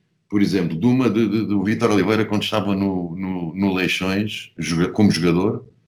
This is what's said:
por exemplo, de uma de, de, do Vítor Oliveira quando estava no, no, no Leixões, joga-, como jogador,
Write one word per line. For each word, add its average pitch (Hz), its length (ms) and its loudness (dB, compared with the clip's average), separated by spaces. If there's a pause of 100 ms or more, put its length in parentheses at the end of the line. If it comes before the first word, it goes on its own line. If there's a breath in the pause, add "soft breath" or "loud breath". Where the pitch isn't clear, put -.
(280)
por 101 140 0
exemplo, 87 360 0
de 92 80 0
uma 127 220 2
de, 107 200 2
de, 104 180 0
do 98 160 0
Vítor 113 280 0
Oliveira 104 340 2
quando 104 180 -2
estava 101 320 -2
no, 95 400 -2
no, 92 400 -6
no 95 200 0
Leixões, 95 840 -2
joga-, 82 300 0
como 104 220 4
jogador, 87 560 0 (220)